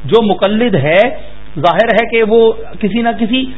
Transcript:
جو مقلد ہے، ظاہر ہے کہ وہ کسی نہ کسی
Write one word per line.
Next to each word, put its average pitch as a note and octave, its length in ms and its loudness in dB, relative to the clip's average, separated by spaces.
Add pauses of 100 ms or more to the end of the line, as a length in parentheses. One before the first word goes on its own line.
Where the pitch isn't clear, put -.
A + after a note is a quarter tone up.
جو F#3 160 2
مقلد G#3 540 0
ہے، D#3 260 2 (540)
ظاہر F3 380 2
ہے A3 180 0
کہ A3+ 120 2
وہ A3 300 4 (260)
کسی G#3+ 220 -2
نہ A#3 80 0 (100)
کسی A#3+ 260 -2 (120)